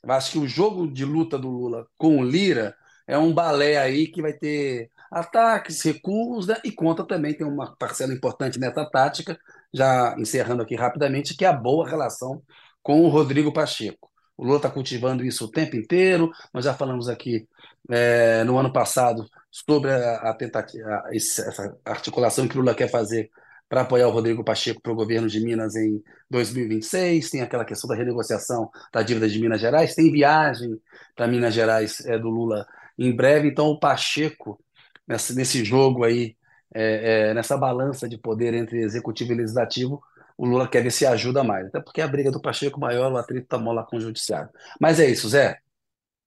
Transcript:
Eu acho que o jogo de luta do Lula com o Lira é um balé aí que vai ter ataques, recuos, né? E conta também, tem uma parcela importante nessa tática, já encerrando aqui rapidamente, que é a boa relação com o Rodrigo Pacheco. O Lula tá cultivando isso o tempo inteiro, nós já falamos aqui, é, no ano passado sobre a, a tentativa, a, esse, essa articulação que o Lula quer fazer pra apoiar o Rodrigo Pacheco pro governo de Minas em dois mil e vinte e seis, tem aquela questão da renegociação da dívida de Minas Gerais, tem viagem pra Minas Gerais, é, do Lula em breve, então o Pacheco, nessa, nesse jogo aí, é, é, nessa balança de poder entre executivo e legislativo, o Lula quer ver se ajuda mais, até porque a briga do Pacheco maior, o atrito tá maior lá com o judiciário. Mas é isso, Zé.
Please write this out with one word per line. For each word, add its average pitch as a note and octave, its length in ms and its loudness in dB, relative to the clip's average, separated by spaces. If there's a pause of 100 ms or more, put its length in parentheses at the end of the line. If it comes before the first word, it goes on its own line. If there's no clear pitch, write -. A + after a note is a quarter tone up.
Eu A#2+ 80 -6
acho C3+ 200 0
que D#3 80 -2
o C#3+ 80 -2
jogo F3 440 0
de C3 140 -6
luta D#3 320 -2
do B2+ 120 -6
Lula A#2+ 360 -6 (120)
com D#3 200 4
o B2+ 60 2
Lira C3 520 0 (320)
é C3+ 100 0
um D#3+ 160 4
balé D3+ 440 2
aí C#3+ 300 2
que E3 160 -8
vai D3+ 100 -4
ter C#3+ 560 -4 (220)
ataques, G#3+ 720 0
recuos, G#3 640 -2
né? A3 160 0
E G#3 80 -6
conta E3 320 0
também, D3+ 320 -4
tem D#3+ 100 -6
uma C#3+ 320 -8
parcela C3 360 -6
importante B2+ 460 -4
nessa C3 300 -4
tática, D3 480 0 (340)
já B2+ 460 2
encerrando A#2+ 460 -2
aqui A#2+ 120 -6
rapidamente, C3+ 600 -2
que F#3+ 100 -2
é - 20 6
a E3+ 60 4
boa C3+ 340 0
relação C3+ 540 -6 (400)
com D3+ 200 6
o E3+ 60 8
Rodrigo D3 460 4
Pacheco. - 560 -4 (260)
O B2 100 -10
Lula C#3+ 140 4
tá C#3 100 -2
cultivando B2+ 560 -4
isso A#2 200 -4
o A2 60 -12
tempo D#3 240 -2
inteiro, F3 560 2 (220)
nós B2+ 120 -6
já C3+ 80 0
falamos B2+ 360 -4
aqui, A2+ 380 -4 (420)
é, A#2 540 4
no B2+ 140 2
ano C3+ 140 2
passado A#2+ 540 0 (240)
sobre C#3+ 400 0
a, A#2+ 280 0
a A2 180 -2
tentativa, A2 520 -8
a, G#2 240 -6
esse, - 300 -4
essa - 420 -8
articulação A2+ 640 -2
que - 80 -6
o C3+ 40 0
Lula B2 160 2
quer B2 120 0
fazer A2 440 -2 (360)
pra B2+ 140 0
apoiar B2 260 4
o A2 40 4
Rodrigo A2+ 320 0
Pacheco A2+ 360 -2
pro A#2+ 140 -6
governo A2+ 340 -2
de G#2+ 120 -2
Minas A2+ 360 -4
em G#2+ 280 -2 (260)
dois A#2+ 240 -2
mil B2 120 -4
e - 20 -6
vinte A2 160 -2
e - 20 -12
seis, F3 460 0
tem C3+ 100 -4
aquela A#2 240 -4
questão - 220 -10
da A2+ 80 -2
renegociação A#2 760 -4 (240)
da A2 80 0
dívida A2 260 2
de G#2+ 120 0
Minas A2+ 200 0
Gerais, C#3 360 2
tem D#3+ 160 6
viagem C#3 680 2 (360)
pra A#2 120 0
Minas A#2+ 280 2
Gerais, A2 500 2
é, A#2 140 0
do A2+ 100 -4
Lula A2 340 -2 (320)
em B2 200 0
breve, C#3+ 320 6
então D3+ 220 2
o D3 100 0
Pacheco, - 840 -2 (440)
nessa, A#2 260 -4
nesse B2+ 320 0
jogo B2+ 380 4
aí, A#2 320 0 (400)
é, A2 540 2
é, A2 40 0
nessa A#2 240 -2
balança C3 500 -2
de A#2 120 -12
poder A#2 340 -2
entre A#2 280 -2
executivo A2+ 500 -4
e A#2 60 0
legislativo, A#2+ 640 -2 (380)
o A#2+ 80 -4
Lula B2 220 2
quer A#2+ 160 2
ver A#2+ 80 0
se - 120 0
ajuda B2+ 400 2
mais, G2 220 -2
até D3 160 -8
porque - 180 -10
a D#3 80 -2
briga C#3 220 0
do C#3 100 -4
Pacheco C#3+ 400 -6
maior, B2+ 320 0
o B2+ 60 -2
atrito B2+ 300 -6
tá B2+ 100 -4
maior A#2 160 -2
lá A2+ 100 -2
com A#2 140 -8
o - 20 -4
judiciário. - 500 -6 (300)
Mas D#3 200 4
é D3 100 8
isso, A2 200 0
Zé. B2+ 280 4 (680)